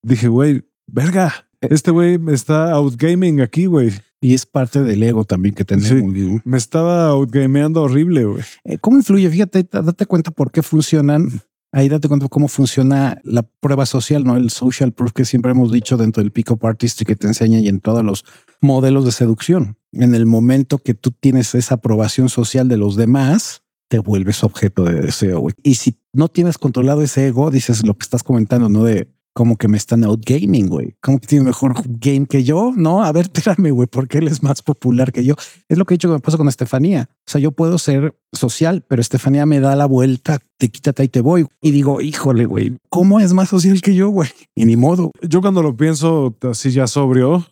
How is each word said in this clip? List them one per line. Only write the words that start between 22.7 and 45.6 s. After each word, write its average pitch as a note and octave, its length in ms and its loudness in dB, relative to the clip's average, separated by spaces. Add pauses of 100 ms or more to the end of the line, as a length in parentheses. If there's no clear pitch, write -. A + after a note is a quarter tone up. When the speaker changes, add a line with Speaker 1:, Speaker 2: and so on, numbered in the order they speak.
Speaker 2:
los G2+ 180 0
demás, C3+ 680 0 (280)
te A2+ 80 2
vuelves G2+ 460 -2
objeto G2 400 -2
de E2+ 100 0
deseo, F#2 460 -2
güey. - 220 -4
Y C#3 120 4
si - 240 -4 (160)
no D#3 140 2
tienes E3+ 280 -2
controlado C#3 460 0
ese C#3 240 0
ego, C3+ 240 0
dices A#2+ 360 0
lo G#2 80 2
que - 100 -10
estás - 180 -4
comentando, A#2 480 0
¿no? G#2+ 140 2
De A2 260 0 (240)
como A#2 220 2
que A2+ 120 -2
me G#2 80 2
están A#2 260 0
outgaming, A#2 680 0
güey. - 320 -6
Como C3+ 200 0
que - 80 -20
tiene C#3+ 160 4
mejor B2+ 280 0 (140)
game C3+ 400 -2
que C3+ 160 0
yo, F3 320 0
¿no? F#3 300 0
A D#3 80 -2
ver, F3 180 0
<laughs> - 20 -20
espérame, F#3 380 0
güey, B2 160 2
porque C3+ 320 -4
él D#3+ 80 0
es C#3+ 160 -4
más C#3 200 -2
popular B2+ 500 -2
que B3 120 -4
yo. D3 120 2 (320)
Es D#3+ 100 0
lo F#3+ 60 0
que F3+ 100 0
he - 20 0
dicho F3 120 -2
que E3 60 0
me D3 60 -2
pasa D#3 160 -2
con D3 120 2
Estefanía. C3+ 600 -2 (120)
O - 100 -20
sea, C#3+ 100 0
yo D3 120 0
puedo E3 260 0
ser C#3+ 400 -2 (140)
social, E3 560 -2
pero B2 120 0
Estefanía C#3 460 0
me D3 140 2
da C#3 160 2
la C#3+ 100 0
vuelta, C3+ 540 0 (180)
te A#2 120 0
quítate - 340 -2
y B2+ 40 0
te B2 120 0
voy. D#3+ 260 2 (160)
Y D#3 80 2
digo, C#3+ 300 0
"Híjole, C#3+ 460 -2
güey, G#2 320 -4 (100)
¿cómo G3 320 2
es F3+ 120 2
más F#3 180 2
social F#3+ 300 2
que G3+ 140 2
yo, F#3+ 140 2
güey?". F3+ 200 -2 (280)
Y A2 80 0
ni A2+ 120 4
modo. E3 360 2 (100)
Speaker 1:
Yo E3+ 180 0
cuando F#3 220 0